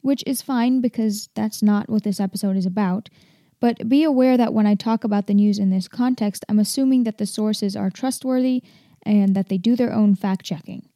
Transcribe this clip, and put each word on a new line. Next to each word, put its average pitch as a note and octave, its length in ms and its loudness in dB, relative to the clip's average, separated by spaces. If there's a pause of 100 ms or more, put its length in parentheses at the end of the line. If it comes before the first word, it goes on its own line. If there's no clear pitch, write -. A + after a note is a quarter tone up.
which C4+ 220 -2
is C4 160 -4
fine B3+ 400 0
because A3 540 -2
that's G#3+ 300 -4
not G#3 260 2
what G#3+ 140 0
this G3+ 160 -4
episode G3 360 -2
is F#3+ 80 0
about. F#3+ 440 -2 (500)
But A#3 300 -2
be C#4+ 160 4
aware B3+ 320 4
that A#3 180 2
when G#3+ 140 2
I G#3 80 4
talk A3+ 260 -2
about G#3 240 -2
the G3+ 80 0
news G3+ 240 4
in G3 120 0
this F#3+ 180 -2
context, A#3+ 600 -2
I'm G#3 120 2
assuming C4 420 2
that A3+ 160 -4
the G#3 80 -2
sources G#3+ 480 -4
are G3+ 160 -2
trustworthy B3+ 720 -2 (400)
and G3+ 320 2
that F#3+ 140 0
they F#3+ 100 -2
do A3+ 160 2
their A#3+ 180 0
own G#3 220 4
fact-checking. F#3+ 800 -6